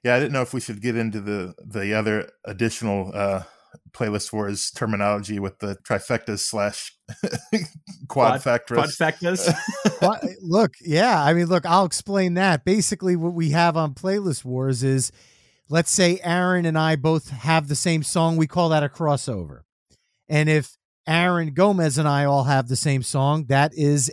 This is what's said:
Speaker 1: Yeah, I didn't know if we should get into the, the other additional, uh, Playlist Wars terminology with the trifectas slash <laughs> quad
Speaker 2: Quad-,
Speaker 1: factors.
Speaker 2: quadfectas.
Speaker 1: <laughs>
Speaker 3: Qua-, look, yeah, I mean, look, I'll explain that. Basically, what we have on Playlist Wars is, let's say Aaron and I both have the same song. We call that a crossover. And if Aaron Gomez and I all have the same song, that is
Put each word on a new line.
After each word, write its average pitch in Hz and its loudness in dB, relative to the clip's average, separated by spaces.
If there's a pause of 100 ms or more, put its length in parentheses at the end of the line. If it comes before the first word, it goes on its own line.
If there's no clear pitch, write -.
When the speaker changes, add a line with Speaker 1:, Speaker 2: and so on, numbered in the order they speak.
Speaker 1:
Yeah, 123 4
I 123 4
didn't 143 -2
know 131 0
if 120 -6
we 127 -4
should 104 -10
get 117 -2
into 110 -2
the, 98 -6 (100)
the 104 -4
other 107 0 (140)
additional, 101 -2
uh, 98 -2 (500)
Playlist 104 -4
Wars 101 -4
terminology 104 -2
with 95 -6
the 101 -6 (120)
trifectas 110 -2
slash - -4 (120)
<laughs> - -12 (840)
quad 131 2
Speaker 2:
Quad-, - -16
Speaker 1:
factors. 120 0 (200)
Speaker 2:
quadfectas. 175 0 (240)
Speaker 1:
<laughs> 539 -2
Speaker 3:
Qua-, 196 2 (220)
look, 190 2
yeah, 175 2
I 151 4
mean, 175 2
look, 175 0
I'll 185 4
explain 185 0
that. 180 2
Basically, 185 0
what 170 -2
we 165 0
have 165 4
on 151 0
Playlist 190 -2
Wars 127 -2
is, 135 0 (560)
let's 160 0
say 180 2
Aaron 180 2
and 160 0
I 160 2
both 156 0
have 143 0
the 147 -2
same 165 0
song. 165 0
We 160 4
call 170 2
that 151 4
a 143 -2
crossover. 110 -4 (680)
And 151 2
if 151 0 (300)
Aaron 170 0
Gomez 170 2
and 151 2
I 143 2
all 139 2
have 131 2
the 131 -2
same 135 0
song, 143 0
that 139 2
is 147 0